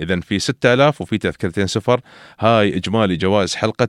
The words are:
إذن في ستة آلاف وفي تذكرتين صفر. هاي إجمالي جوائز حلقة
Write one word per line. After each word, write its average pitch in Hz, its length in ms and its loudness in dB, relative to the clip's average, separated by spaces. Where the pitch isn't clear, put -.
إذن 87 200 -2
في 98 180 -4
ستة 123 340 0
آلاف 143 280 2
وفي 107 160 -4
تذكرتين 95 500 -4
صفر. 123 340 0
هاي 104 380 2
إجمالي 95 380 0
جوائز 92 400 0
حلقة 110 340 -2